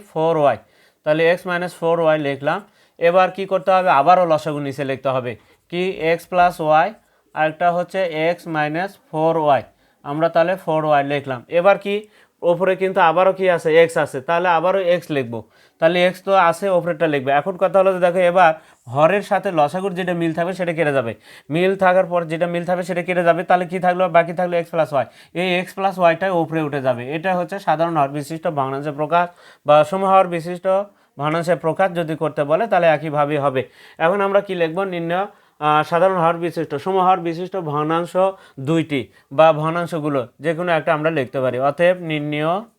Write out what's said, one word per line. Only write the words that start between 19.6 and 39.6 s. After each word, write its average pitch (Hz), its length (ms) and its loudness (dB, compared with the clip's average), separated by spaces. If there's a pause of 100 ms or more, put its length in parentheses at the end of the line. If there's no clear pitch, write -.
যেটা 180 180 -4
মিল 165 220 -2
থাকবে 175 180 -4
সেটা 180 200 -4
কেটে 151 200 0
যাবে। 117 220 -2 (360)
মিল 180 260 0
থাকার 185 300 4
পর 175 180 -2
যেটা 160 220 -2
মিল 175 180 -4
থাকবে 180 180 -2
সেটা 175 200 -4
কেটে 175 220 -2
যাবে। 170 200 2
তাহলে 180 220 0
কি 180 120 -6
থাকলো? 180 300 0
বাকি 170 240 2
থাকলো 175 240 -4
এক্স 170 140 -4
প্লাস 151 220 -2
ওয়াই। 131 140 0 (280)
এই 180 240 -2
এক্স 185 160 -6
প্লাস 190 240 -2
ওয়াইটাই 170 320 2
ওপরে 160 320 -2
উঠে 143 200 -4
যাবে। 127 320 -2
এটা 180 200 -2
হচ্ছে 180 240 -6
সাধারণ 165 380 -2
হর 139 120 2
বিশিষ্ট 151 400 -6
ভগ্নাংশের 139 440 -4
প্রকার 151 340 -2 (400)
বা 147 180 6
সমহর 190 420 2
বিশিষ্ট 175 420 -6 (500)
ভগ্নাংশের 160 380 0
প্রকার 165 380 0
যদি 160 220 -4
করতে 151 280 -2
বলে 165 220 0
তাহলে 180 200 2
একইভাবেই 147 520 0
হবে। 131 300 -2 (300)
এখন 180 220 2
আমরা 196 200 2
কি 196 140 -8
লিখবো? 170 300 -2
নিম্ন, 175 420 -4 (320)
আহ, 151 240 2
সাধারণ 180 340 2
হর 170 200 2
বিশিষ্ট, 165 380 -6
সমহর 185 440 2
বিশিষ্ট 170 380 -6
ভগ্নাংশ 165 600 -2 (440)
দুইটি 151 480 -2 (240)
বা 156 200 6
ভগ্নাংশগুলো 151 760 -4 (140)